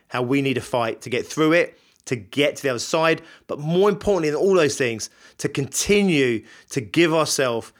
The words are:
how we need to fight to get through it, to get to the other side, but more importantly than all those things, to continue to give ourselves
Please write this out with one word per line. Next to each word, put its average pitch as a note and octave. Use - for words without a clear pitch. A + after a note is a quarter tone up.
how B2
we C3+
need C3+
to A#2
fight A2+
to A#2
get A#2
through D#3
it, -
to B2+
get C#3
to -
the C#3+
other A#2+
side, D#3+
but -
more E3+
importantly F#3
than D3
all F#3+
those D3+
things, A#2
to C#3+
continue C#3+
to C3
give D#3+
ourselves C3